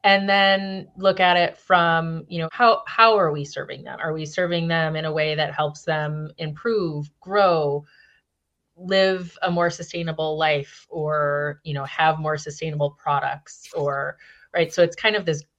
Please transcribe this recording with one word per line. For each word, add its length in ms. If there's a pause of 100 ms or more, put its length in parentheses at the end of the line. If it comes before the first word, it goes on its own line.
And 260
then 680
look 240
at 160
it 200
from, 680
you 140
know, 100
how, 380
how 280
are 140
we 140
serving 400
them? 180
Are 120
we 120
serving 400
them 300
in 80
a 80
way 240
that 180
helps 300
them 540
improve, 720 (120)
grow, 640 (920)
live 680
a 80
more 200
sustainable 680
life, 500
or, 760
you 100
know, 100
have 340
more 200
sustainable 540
products, 840
or, 420 (380)
right? 180
So 100
it's 140
kind 200
of 100
this 180 (140)